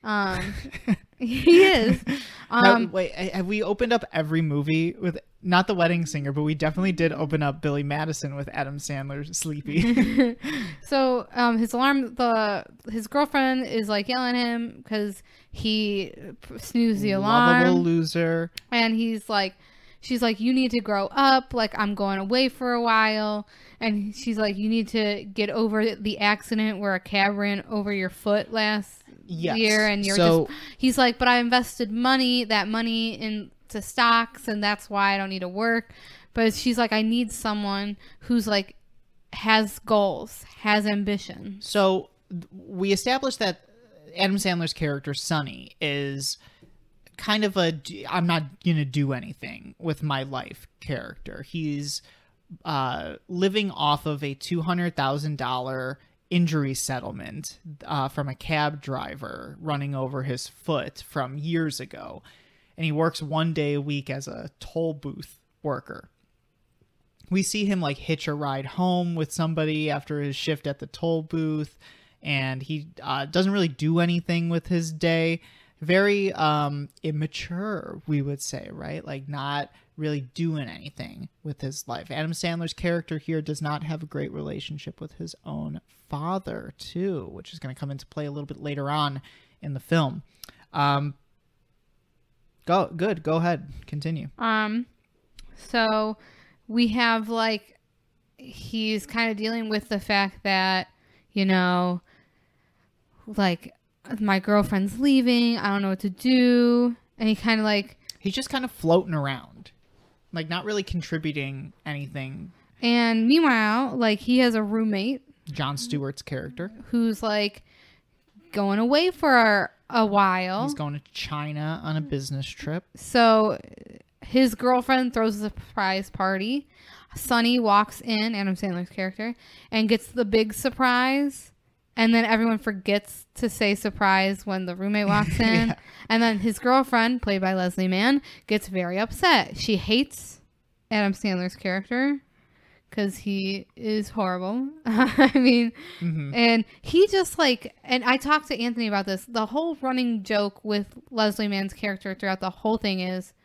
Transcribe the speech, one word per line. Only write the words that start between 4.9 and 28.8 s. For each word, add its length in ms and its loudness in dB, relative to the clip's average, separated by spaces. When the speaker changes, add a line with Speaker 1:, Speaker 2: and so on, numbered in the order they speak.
Speaker 2:
with, 260 -4
not 240 4
The 80 0
Wedding 320 2
Singer, 260 -6
but 100 -2
we 120 0
definitely 380 0
did 200 2
open 300 -2
up 200 -2
Billy 200 0
Madison 520 -4
with 180 -8
Adam 260 -6
Sandler 560 -8
sleepy. 1040 2
Speaker 1:
<laughs> 60 -10
So, 520 0
um, 240 2
his 140 0
alarm, 420 2
the, 500 0
his 160 -6
girlfriend 580 2
is, 220 -2
like, 200 0
yelling 280 0
at 100 2
him 400 -6
'cause 380 -4
he 640 -2
p-, 160 -18
snoozed 440 2
the 140 2
Speaker 2:
Lovable 560 6
Speaker 1:
alarm. 100 4
Speaker 2:
loser. 680 0
Speaker 1:
And 240 2
he's 340 -2
like, 280 -2
she's 220 -2
like, 160 2
"You 140 0
need 180 2
to 100 0
grow 260 0
up. 460 4
Like, 240 0
I'm 200 -2
going 240 -2
away 280 2
for 240 -4
a 80 0
while." 680 2
And 340 -2
she's 240 -4
like, 180 0
"You 120 -2
need 200 2
to 360 0
get 260 -2
over 460 2
the 220 -4
accident 600 0
where 160 -2
a 60 -2
cab 360 0
ran 320 -2
over 240 -2
your 180 -2
foot 420 0
last 500 -2